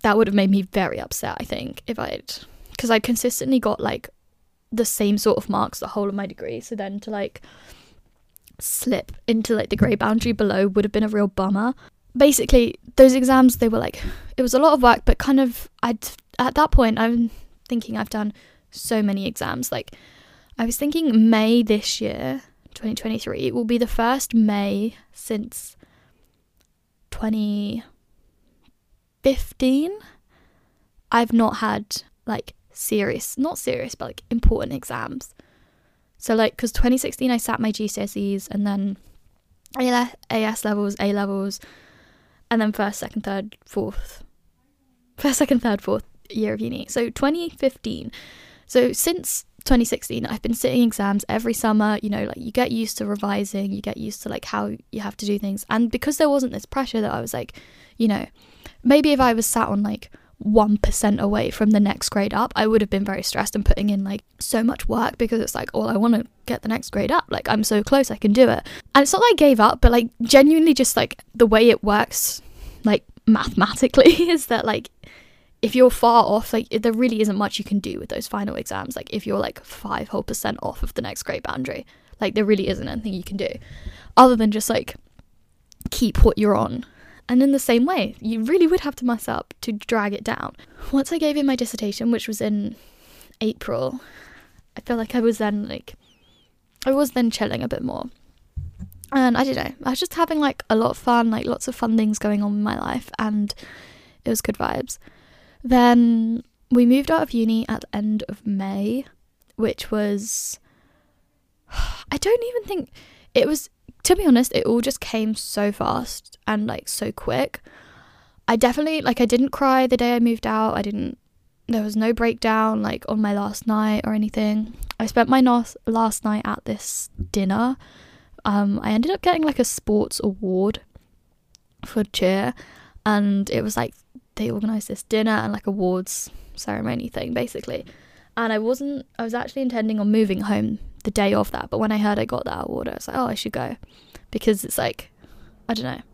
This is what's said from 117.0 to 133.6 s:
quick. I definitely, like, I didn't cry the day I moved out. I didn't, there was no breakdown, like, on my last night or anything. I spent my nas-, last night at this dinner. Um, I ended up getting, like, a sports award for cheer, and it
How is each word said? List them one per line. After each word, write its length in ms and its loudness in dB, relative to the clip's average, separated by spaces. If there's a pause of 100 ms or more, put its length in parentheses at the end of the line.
quick. 500 -4 (840)
I 80 2
definitely, 460 2
like, 180 0
I 60 4
didn't 240 4
cry 360 2
the 120 2
day 180 2
I 40 2
moved 280 0
out. 300 0
I 40 -2
didn't, 360 -6 (500)
there 160 -2
was 140 -4
no 160 2
breakdown, 680 0
like, 280 -4
on 120 0
my 120 0
last 340 -6
night 380 2
or 80 -2
anything. 600 -2 (260)
I 80 -2
spent 220 2
my 120 6
nas-, 440 2
last 380 -2
night 220 -2
at 180 -6
this 460 -8 (220)
dinner. 440 0 (720)
Um, 360 2
I 100 -2
ended 200 2
up 100 -4
getting, 220 2
like, 160 0
a 60 4
sports 580 -2
award 580 -2 (1040)
for 200 -2
cheer, 480 -2 (520)
and 440 0
it 120 -2